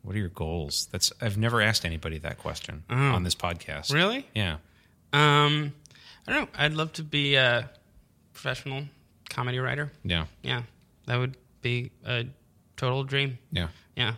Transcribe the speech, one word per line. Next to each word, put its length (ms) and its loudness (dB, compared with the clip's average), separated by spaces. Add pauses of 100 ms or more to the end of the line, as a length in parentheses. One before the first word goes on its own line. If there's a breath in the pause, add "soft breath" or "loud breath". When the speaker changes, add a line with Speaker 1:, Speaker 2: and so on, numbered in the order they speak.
Speaker 1:
What 120 -6
are 40 0
your 100 -2
goals? 640 -4
That's, 200 0 (100)
I've 160 0
never 240 4
asked 240 4
anybody 340 -4
that 200 -6
question 500 -8
Speaker 2:
Oh. 60 -2
Speaker 1:
on 280 4
this 120 0
podcast. 580 -4
Speaker 2:
Really? 400 2
Speaker 1:
Yeah. 200 0 (600 soft breath)
Speaker 2:
Um, 600 6 (540 loud breath)
I 60 -4
don't 100 2
know. 40 -4 (100)
I'd 160 2
love 200 -2
to 100 -8
be 320 0
a 340 4 (640)
professional 520 -6 (440)
comedy 300 -2
writer. 320 -2 (120)
Speaker 1:
Yeah. 220 0 (160)
Speaker 2:
Yeah. 220 -4 (420)
That 120 0
would 200 -2 (240)
be 300 -2 (140)
a 200 -2 (520)
total 260 0
dream. 340 -2 (140)
Speaker 1:
Yeah. 160 -2 (280 soft breath)
Speaker 2:
Yeah. 220 0